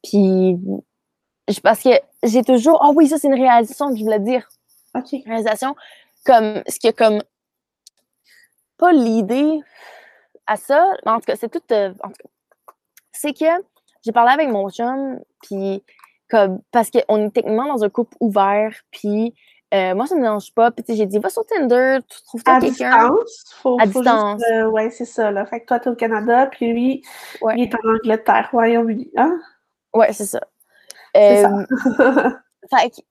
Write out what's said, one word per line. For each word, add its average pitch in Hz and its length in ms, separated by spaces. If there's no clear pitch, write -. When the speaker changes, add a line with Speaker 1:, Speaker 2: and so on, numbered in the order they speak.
Speaker 1:
Puis, 185 540
je, 208 100
parce 214 240
que 254 60
j'ai 240 220
toujours, 262 360
ah 285 140
oui, 302 140
ça, 311 80
c'est 294 100
une 269 60
réalisation 247 580
que 226 80
je 214 60
voulais 214 140
dire. 247 280
Speaker 2:
Ok. 254 200
Speaker 1:
Réalisation, 226 500
comme, 220 420
ce - 120
qui - 80
est 220 60
comme, 214 300
pas 359 140
l'idée 254 720
à 214 100
ça, - 280
mais 220 60
en 226 80
tout - 60
cas, - 100
c'est 226 140
tout, 339 120
euh, 202 180
en 196 60
tout - 140
cas, - 500
c'est 294 220
que 311 120
j'ai 226 60
parlé 233 220
avec 294 160
mon 196 200
chum, 262 500
puis 196 420
comme, 196 320
parce 233 200
qu'on 214 340
est 208 60
techniquement 226 360
dans 247 160
un 208 60
couple 226 300
ouvert, 208 540
puis, 214 420
euh, 185 220
moi, 240 120
ça 370 80
me 302 60
dérange 214 320
pas, 233 180
puis 233 120
tu - 100
sais, 214 40
j'ai 214 80
dit, « 196 140
Va 381 100
sur 440 160
Tinder, 262 640
tu - 160
trouves 233 220
Speaker 2:
À 254 140
Speaker 1:
quelqu'un. » 247 500
Speaker 2:
distance, 427 340
faut, 247 180
Speaker 1:
À 226 80
Speaker 2:
faut 226 140
Speaker 1:
distance. 214 400
Speaker 2:
juste, 233 100
euh, 220 180
ouais, 220 200
c'est 240 160
ça, 214 260
là. 202 140
Fait 233 160
que - 60
toi, 240 120
t'es 247 100
au 233 60
Canada, 233 520
puis 233 260
lui, 254 300
Speaker 1:
Ouais. 220 160
Speaker 2:
il 240 60
est 233 120
en 220 200
Angleterre, 220 560
Royaume-Uni, 233 680
hein ? 320 220
Speaker 1:
Ouais, 220 200
c'est 208 120
ça. - 160
Speaker 2:
C'est 202 300
ça. 202 80
Speaker 1:
Euh, 202 160
Speaker 2:
<laughs> 262 640
Speaker 1:
fait 226 100
que - 220